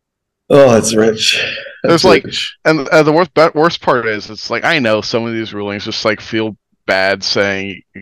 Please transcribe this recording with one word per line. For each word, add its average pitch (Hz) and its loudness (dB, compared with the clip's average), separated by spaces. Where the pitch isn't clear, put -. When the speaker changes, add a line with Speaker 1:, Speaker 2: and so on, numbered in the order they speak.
Speaker 1:
Oh, 139 8
that's 110 2
rich. 110 0
That's 160 2
Speaker 2:
There's, - 0
like, 170 4
Speaker 1:
rich. - -10
Speaker 2:
and, 156 0
uh, 156 4
the 151 2
worst, 170 0
be-, 156 4
worst 160 0
part 123 0
is, 104 -6
it's 107 -12
like, 117 -4
I 156 0
know 107 0
some 113 -4
of 117 -6
these 110 -8
rulings 101 -8
just, - -8
like, 107 0
feel 110 -4
bad 95 0
saying, 98 -2